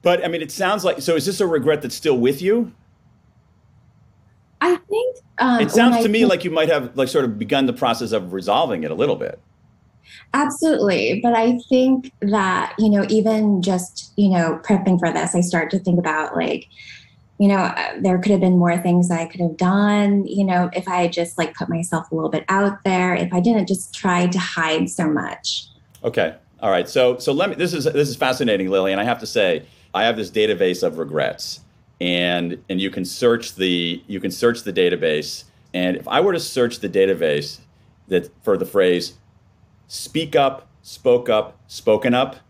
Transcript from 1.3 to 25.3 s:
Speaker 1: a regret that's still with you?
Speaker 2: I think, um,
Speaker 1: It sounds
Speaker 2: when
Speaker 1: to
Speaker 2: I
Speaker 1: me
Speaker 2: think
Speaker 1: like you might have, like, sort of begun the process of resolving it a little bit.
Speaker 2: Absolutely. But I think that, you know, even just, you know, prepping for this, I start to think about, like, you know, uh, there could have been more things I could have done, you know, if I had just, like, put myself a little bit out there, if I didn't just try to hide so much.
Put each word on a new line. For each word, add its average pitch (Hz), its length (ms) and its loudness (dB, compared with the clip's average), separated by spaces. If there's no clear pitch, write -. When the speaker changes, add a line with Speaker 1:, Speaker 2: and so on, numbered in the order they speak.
Speaker 1:
a 196 60 2
regret 147 340 0
that's 123 140 -10
still 139 240 0
with 139 240 0
you? 220 280 0
Speaker 2:
I 349 160 2
think, 480 400 -4
um, 240 220 2
Speaker 1:
It 208 100 2
sounds 240 240 6
Speaker 2:
when 226 80 2
Speaker 1:
to 233 80 2
Speaker 2:
I - 20 0
Speaker 1:
me 220 60 2
Speaker 2:
think 214 120 4
Speaker 1:
like 180 140 0
you 180 60 -2
might 160 180 2
have, 135 300 0
like, 131 100 2
sort 143 160 2
of 107 140 -4
begun 135 260 2
the 123 80 0
process 117 400 -2
of 92 220 -4
resolving 101 500 0
it 76 60 -4
a 78 40 -4
little 123 220 0
bit. - 240 -8
Speaker 2:
Absolutely. 202 880 0
But 240 140 2
I 233 240 2
think 254 520 2
that, 196 580 0
you 214 100 4
know, 202 200 4
even 214 540 2
just, 180 540 -4
you 202 120 4
know, 175 360 2
prepping 185 340 2
for 170 140 0
this, 160 220 -2
I 175 60 2
start 170 300 0
to 190 80 -2
think 175 200 2
about, 156 380 -2
like, - 320 -4
you 202 100 4
know, 196 80 4
uh, - 440 -4
there 185 180 2
could 202 140 0
have 185 80 4
been 180 180 4
more 175 200 4
things 175 320 2
I 165 140 -2
could 180 160 -12
have 160 160 -2
done, 202 680 2
you 196 180 -2
know, 180 280 0
if 175 140 -6
I 180 160 0
had 170 100 0
just, 170 260 -4
like, 160 160 -4
put - 140 -8
myself 170 420 -4
a 165 40 -6
little 160 160 -2
bit 156 180 -4
out 202 360 0
there, 180 300 2
if 175 180 -2
I 180 80 2
didn't 208 260 2
just - 280 -4
try 180 320 2
to 180 120 0
hide 160 520 -2
so 165 180 -2
much. - 580 -6